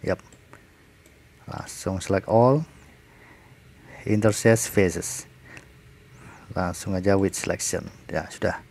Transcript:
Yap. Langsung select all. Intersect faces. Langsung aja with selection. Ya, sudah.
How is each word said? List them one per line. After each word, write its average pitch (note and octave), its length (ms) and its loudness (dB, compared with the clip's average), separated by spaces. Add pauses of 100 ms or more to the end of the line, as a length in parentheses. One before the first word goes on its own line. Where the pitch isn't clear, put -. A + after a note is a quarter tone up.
Yap. F#2+ 160 -2 (1300)
Langsung - 480 -8
select F#2+ 320 -2
all. B2+ 320 6 (1400)
Intersect A2 640 4
faces. F2 560 0 (1300)
Langsung F#2 400 -4
aja G2 240 2
with F#2+ 160 2
selection. - 560 -6 (160)
Ya, D#2 240 -6
sudah. - 420 -4